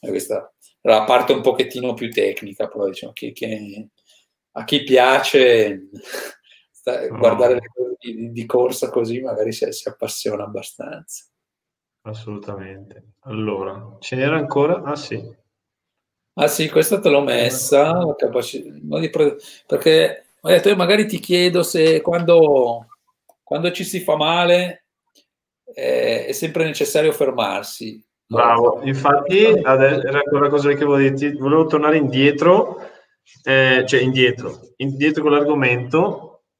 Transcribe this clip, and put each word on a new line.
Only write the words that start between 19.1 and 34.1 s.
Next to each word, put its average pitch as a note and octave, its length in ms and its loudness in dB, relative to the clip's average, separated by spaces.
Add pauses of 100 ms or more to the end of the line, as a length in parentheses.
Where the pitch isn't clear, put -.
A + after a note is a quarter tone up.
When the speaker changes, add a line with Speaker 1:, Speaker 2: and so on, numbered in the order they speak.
Speaker 1:
perché D#3 600 2 (160)
ho - 80 -6
detto, F3+ 200 6
io G3+ 60 4
magari G3 320 2
ti F3 120 -6
chiedo F3 440 0
se D#3+ 380 2
quando, D#3 880 4 (540)
quando E3 300 -4
ci F3+ 140 -10
si F#3 160 -8
fa D#3 160 0
male, F3 680 0 (880)
eh, B2 540 -2
è C3+ 60 -8
sempre D#3+ 320 -4
necessario D3+ 480 0
fermarsi. A2 920 -4 (240)
Speaker 2:
Bravo, A#2 560 2
infatti, C#3+ 640 2
Speaker 1:
Assolutamente. C#3 240 4
Speaker 2:
ade-, C3+ 380 4
era C#3+ 140 0
quella C#3+ 280 0
cosa C#3+ 240 2
che C#3+ 100 0
volevo C#3 320 4
dirti, C#3+ 220 -4
volevo D3+ 300 2
tornare D3+ 300 2
indietro, C#3+ 840 2 (640)
eh, C3 440 4
cioè C3+ 140 2
indietro, A#2+ 580 0 (180)